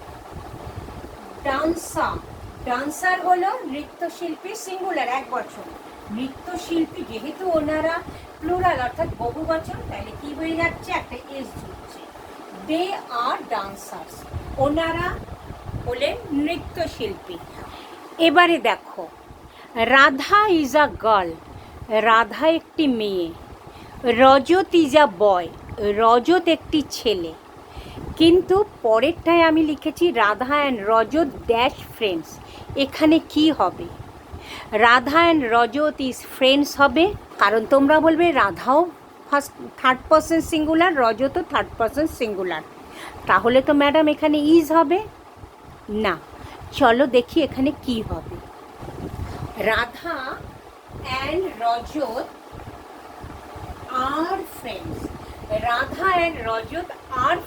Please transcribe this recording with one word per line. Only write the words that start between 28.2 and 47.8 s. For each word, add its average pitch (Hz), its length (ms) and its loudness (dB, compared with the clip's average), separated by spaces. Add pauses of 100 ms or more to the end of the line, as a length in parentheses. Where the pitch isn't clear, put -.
পরেরটায় 311 680 4
আমি 320 200 4
লিখেছি 311 420 -2
রাধা 226 440 2 (120)
and 254 100 -2 (140)
রজত 226 360 2 (220)
dash 233 280 0 (180)
friends। 180 320 -4 (560)
এখানে 311 320 2 (160)
কি 302 260 4
হবে? 175 280 -2 (960)
রাধা 254 360 6 (100)
and 320 120 4 (140)
রজত 269 400 2 (120)
is 240 100 -6 (180)
friends 277 340 4 (100)
হবে, 277 240 6 (340)
কারণ 220 280 4
তোমরা 277 340 6
বলবে 330 320 4
রাধাও 233 480 2 (500)
ফার্স্ট, 285 220 0 (280)
থার্ড 262 280 2
পারসন 320 320 2
সিঙ্গুলার, 320 520 2 (120)
রজতও 262 460 0
থার্ড 220 180 -2 (100)
পারসন 247 280 0 (120)
সিঙ্গুলার, 185 440 -4 (640)
তাহলে 226 360 4
তো 302 180 2
ম্যাডাম 285 340 4
এখানে 302 240 2 (160)
is 330 120 6 (120)
হবে 330 200 4 (920)
না। 208 240 0 (640)
চলো 247 260 6 (120)
দেখি 240 300 2
এখানে 262 240 -2 (140)